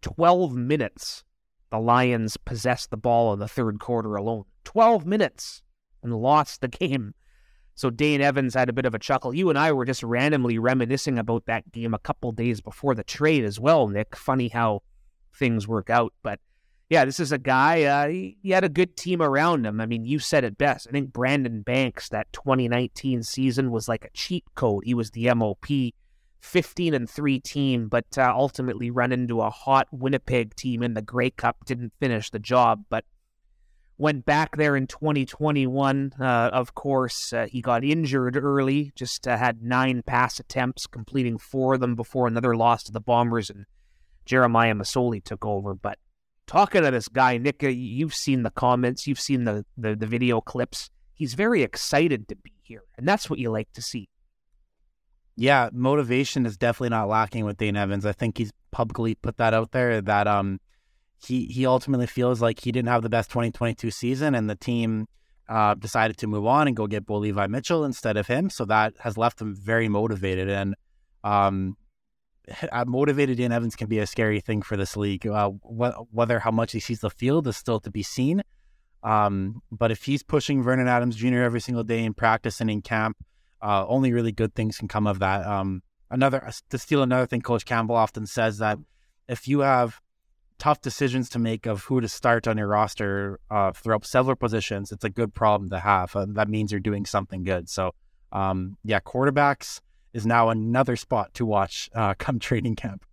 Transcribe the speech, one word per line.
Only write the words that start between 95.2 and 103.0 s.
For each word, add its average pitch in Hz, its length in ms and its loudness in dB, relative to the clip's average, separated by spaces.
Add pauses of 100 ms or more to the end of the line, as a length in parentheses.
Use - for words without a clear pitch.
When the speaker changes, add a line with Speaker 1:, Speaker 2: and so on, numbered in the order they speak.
Speaker 2:
problem 104 360 2
to 92 100 -4
have. 92 340 2
Uh, 101 140 -2
that 104 200 0
means 107 220 -2
you're 104 100 -2
doing 101 240 -2
something 95 380 -4
good. 90 260 -2
So, 92 260 -4 (380)
um, 95 520 -2
yeah, 107 160 0
quarterbacks 139 800 0 (320)
is 113 120 -6
now 117 260 4
another 117 440 0
spot - 400 -2
to 123 100 -2
watch, 104 500 -2
uh, 104 200 0
<laughs> - 40 -14
come 127 200 -4
training 113 380 -2
camp. 101 360 -10